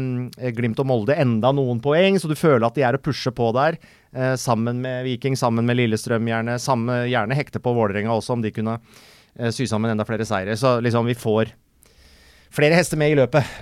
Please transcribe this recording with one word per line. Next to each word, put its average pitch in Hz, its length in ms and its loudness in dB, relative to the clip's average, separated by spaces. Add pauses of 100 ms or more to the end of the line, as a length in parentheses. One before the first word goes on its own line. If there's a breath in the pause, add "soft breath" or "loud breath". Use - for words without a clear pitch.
(580)
Glimt 120 240 -2
og 135 80 0
Molde 123 260 2
enda 123 400 2
noen 123 240 0
poeng, 175 400 4
så 160 80 -4
du 151 80 -2
føler 127 320 4
at - 80 -4
de 143 120 2
er 127 100 0
å - 40 -10
pushe 131 300 -4
på 117 240 0
der, 160 220 0 (340 soft breath)
eh, 131 240 -2
sammen 120 480 -2
med 127 240 -6
Viking, 127 300 -2
sammen 117 260 0
med 123 160 2
Lillestrøm 113 480 0
gjerne, 117 320 -2
samme, 123 480 -2
gjerne 123 300 0
hekte 131 240 -6
på 123 160 0
Vålerenga 104 400 0
også, 120 180 -4
om 120 80 -2
de 104 80 -4
kunne, 113 280 -6 (580 soft breath)
eh, 120 160 -2
sy 131 160 -4
sammen 113 240 0
enda 107 100 -2
flere 110 220 -4
seire. 101 320 -2
Så 123 240 2
liksom, 117 240 2
vi 123 80 0
får 110 400 0 (960 soft breath)
flere 147 240 2
hester 170 240 0
med 151 140 2
i - 20 4
løpet, 135 300 4 (180 loud breath)